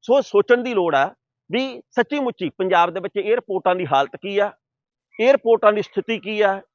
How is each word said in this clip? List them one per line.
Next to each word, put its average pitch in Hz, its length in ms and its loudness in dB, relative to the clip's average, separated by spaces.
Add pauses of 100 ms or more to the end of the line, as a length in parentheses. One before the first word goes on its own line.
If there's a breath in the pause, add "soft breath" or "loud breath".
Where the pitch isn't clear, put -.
ਸੋ 262 200 2
ਸੋਚਣ 208 360 2
ਦੀ 233 160 -4
ਲੋੜ 175 220 0
ਆ 143 160 2 (400)
ਵੀ 247 300 -4 (100)
ਸੱਚੀ 285 280 -2
ਮੁੱਚੀ 233 300 -4
ਪੰਜਾਬ 180 400 0
ਦੇ 175 100 -8
ਵਿੱਚ 196 300 -6
에ਅਰਪੋਰਟਾਂ 196 460 -2
ਦੀ 180 100 -4
ਹਾਲਤ 139 300 0
ਕੀ 196 240 -6
ਆ, 104 120 -2 (720)
에ਅਰਪੋਰਟਾਂ 226 500 4
ਦੀ 208 80 -2
ਸਥਿਤੀ 208 380 -6
ਕੀ 214 220 -6
ਆ 196 200 0 (140)